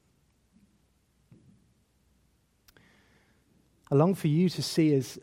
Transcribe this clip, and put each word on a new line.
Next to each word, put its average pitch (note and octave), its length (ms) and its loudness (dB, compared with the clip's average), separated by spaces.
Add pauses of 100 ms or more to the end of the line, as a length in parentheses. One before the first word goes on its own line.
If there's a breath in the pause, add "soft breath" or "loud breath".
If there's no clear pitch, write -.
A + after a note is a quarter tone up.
(4000 soft breath)
I C#3+ 40 2
long E3+ 200 4
for - 120 -4
you E3 220 2
to C#3 140 -8
see, D#3 300 0
as - 300 -2